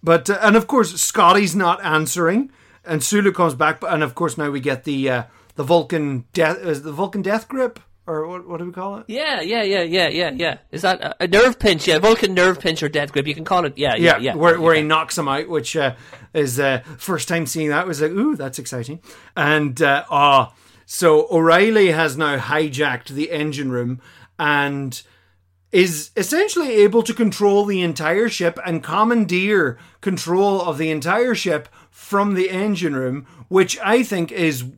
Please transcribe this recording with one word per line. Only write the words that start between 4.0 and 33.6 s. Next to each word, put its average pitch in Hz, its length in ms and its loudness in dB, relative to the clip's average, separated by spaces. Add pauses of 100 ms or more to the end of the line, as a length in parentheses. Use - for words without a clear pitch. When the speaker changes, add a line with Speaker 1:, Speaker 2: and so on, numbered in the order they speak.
Speaker 1:
of 127 120 -6
course 165 220 -4
now 147 120 -4
we 139 100 -6
get 131 260 -4
the, 135 240 -2
uh, 123 140 -2 (320)
the 156 80 -6
Vulcan 143 720 0
death, 165 260 2
is 160 240 -4
the 156 80 -12
Vulcan 190 300 -6
death 208 260 -4
grip, 247 320 -4 (280)
or 156 200 -6
what, 175 200 -14
what 170 120 -10
do 175 60 -10
we 180 60 -12
call 190 260 -10
it? 220 100 -18
Speaker 2:
Yeah, 262 340 -6
yeah, 214 200 -4
yeah, 196 220 -2
yeah, 170 240 0
yeah, 165 240 -2
yeah. 143 260 -4 (140)
Is 165 100 -10
that 180 200 0
a, - 220 -6
a 180 40 -2
nerve 226 320 4
pinch? 175 280 0
Yeah, 156 120 4
Vulcan 214 340 2
nerve 180 260 2
pinch 160 220 -4
or 151 80 -2
death 143 220 -4
grip, 143 160 -2
you 147 80 -4
can 160 100 -12
call 180 200 0
it. 139 120 -6
Yeah, 135 180 0
yeah, 170 220 4
Speaker 1:
Yeah, - 0 -
Speaker 2:
yeah, 123 180 -2
Speaker 1:
where, 165 200 4
Speaker 2:
yeah, 170 40 -6
Speaker 1:
where 165 140 4
Speaker 2:
yeah. 156 80 2
Speaker 1:
he 151 60 -2
knocks 160 300 -2
him 156 100 -2
out, 139 220 -4
which, 151 260 -4
uh, 139 200 0 (380)
is, 135 260 -2
uh, 135 200 0 (180)
first 180 300 -6
time 170 180 -2
seeing 151 240 -4
that 156 160 -2
was 156 160 -6
like, 156 100 0
"Ooh, 240 240 0
that's 135 240 -10
exciting." 127 420 -10 (360)
And, 151 440 0
uh, 143 280 2
ah, 143 440 4 (340)
so 156 420 4
O'Reilly 185 640 6
has 156 260 0
now 147 200 0
hijacked 139 720 -2
the 143 220 -6
engine 147 400 -4
room 123 300 -6 (380)
and 143 600 -2 (720)
is 180 460 0
essentially 320 560 -2
able 208 280 6
to 226 120 -4
control 202 500 2
the 202 180 -2
entire 170 460 0
ship 170 380 -2
and 170 180 -4
commandeer 190 960 0 (240)
control 190 600 0
of 170 160 -4
the 156 140 -2
entire 190 420 0
ship 170 360 -4 (200)
from 202 440 -2
the 185 160 0
engine 185 440 -2
room, 131 320 -4 (220)
which 185 320 2